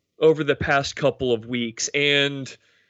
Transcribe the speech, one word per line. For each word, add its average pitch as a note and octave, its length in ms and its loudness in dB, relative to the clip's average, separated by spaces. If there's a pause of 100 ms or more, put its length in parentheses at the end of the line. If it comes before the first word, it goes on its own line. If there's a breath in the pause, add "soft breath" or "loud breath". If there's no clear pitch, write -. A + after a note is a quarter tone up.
(200)
over D#3 240 4
the C#3 120 0
past C#3 400 0
couple B2+ 380 0
of A2+ 140 -2
weeks. A#2 480 -6
And C#3+ 600 0 (340)